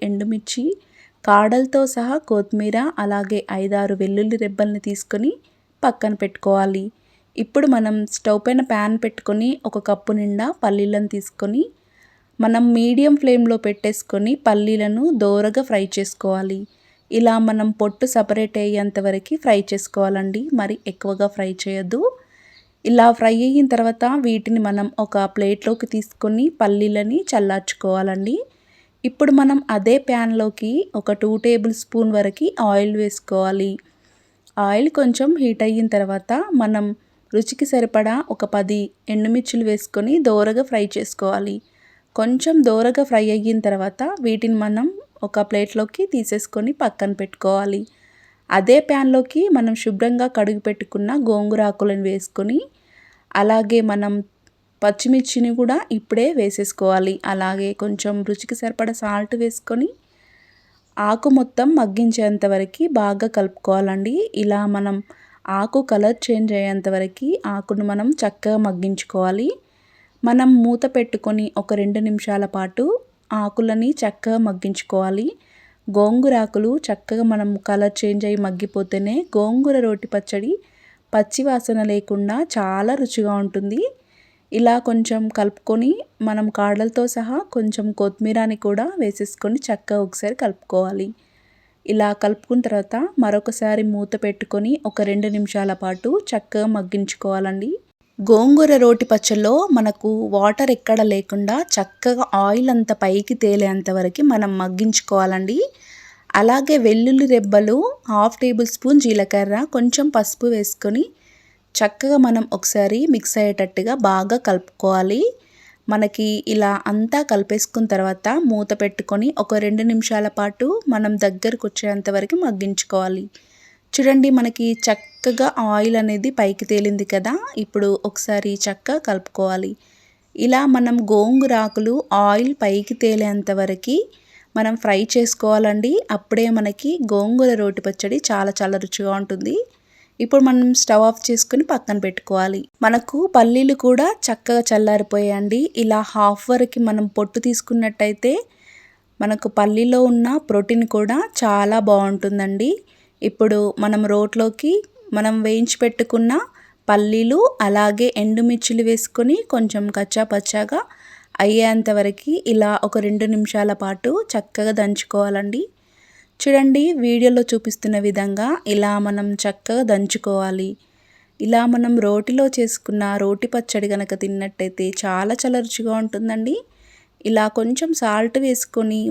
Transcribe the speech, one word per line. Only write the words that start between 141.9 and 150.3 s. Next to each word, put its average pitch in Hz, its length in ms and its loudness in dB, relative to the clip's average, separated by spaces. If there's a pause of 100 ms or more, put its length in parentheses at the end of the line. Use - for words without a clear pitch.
పెట్టుకోవాలి. 190 540 -2 (260)
మనకు 233 340 0 (180)
పల్లీలు 254 380 4 (100)
కూడా 254 220 4 (200)
చక్కగా 233 440 0
చల్లారిపోయాయండి. 208 920 2 (220)
ఇలా 214 180 2 (100)
హాఫ్ 202 400 2
వరకు 247 380 2
మనం 214 260 0
పొట్టు 208 320 -2
తీసుకున్నట్టయితే 226 880 0 (920)
మనకు 214 260 -2 (100)
పల్లీలో 233 420 4 (100)
ఉన్న 240 240 2 (140)